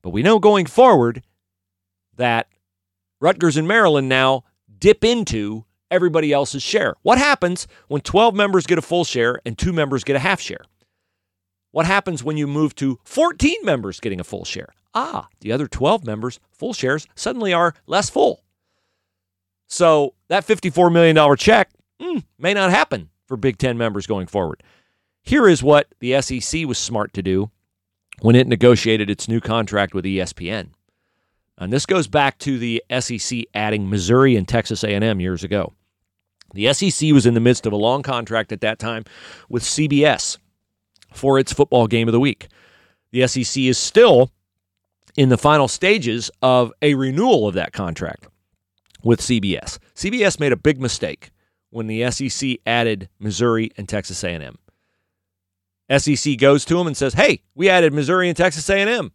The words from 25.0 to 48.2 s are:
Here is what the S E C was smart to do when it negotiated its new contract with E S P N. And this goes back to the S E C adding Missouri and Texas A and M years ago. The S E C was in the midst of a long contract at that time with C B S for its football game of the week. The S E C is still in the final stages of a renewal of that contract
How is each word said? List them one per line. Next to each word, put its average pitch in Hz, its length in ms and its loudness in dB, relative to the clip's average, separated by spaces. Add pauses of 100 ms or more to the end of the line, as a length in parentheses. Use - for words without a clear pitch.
Here 254 260 4
is 156 120 4
what 147 280 4 (100)
the 123 160 -4
S 139 160 -2
E 127 80 -6
C 160 260 -6
was 127 140 -6
smart - 360 -6
to 98 80 -8
do 95 280 -2 (680)
when 117 160 6
it 127 100 6
negotiated 110 640 2
its - 160 -6
new 113 140 -2
contract 104 520 -2
with 92 140 -6
E 95 140 -2
S 90 120 -6
P 85 160 -12
N. 98 220 -10 (880)
And 92 140 -8
this 139 120 -2
goes 180 220 -2
back 139 320 0
to 131 220 -6
the 117 280 -4
S 123 220 -4
E 117 80 -8
C 117 360 -8
adding 107 360 -4
Missouri 117 460 4
and 139 100 0
Texas 110 380 -4
A 104 100 -2
and 101 80 -2
M 110 160 0
years 90 240 -6
ago. 90 300 -4 (840)
The 104 140 0
S 139 120 0
E 202 80 0
C 156 240 0
was 127 140 6
in 120 80 4
the 117 60 2
midst 120 260 2
of 107 60 -2
a 104 40 -4
long 123 280 0
contract 113 480 -6
at 104 80 -12
that 113 180 -4
time 113 260 -8 (440)
with 117 160 -6
C 151 240 -2
B 143 160 2
S - 340 0 (720)
for 135 280 2
its 135 120 -4
football 123 360 2
game 117 180 0
of 113 60 0
the 117 80 4
week. 139 260 -2 (640)
The 123 140 0
S 127 120 -2
E 127 60 -4
C 131 240 -4
is 127 120 0
still 160 520 4 (840)
in 135 120 4
the 123 100 4
final 147 280 4
stages 120 640 -2 (100)
of 127 320 2 (100)
a 143 120 2
renewal 135 540 0
of 92 60 -6
that 85 180 -4
contract 85 560 -8 (760)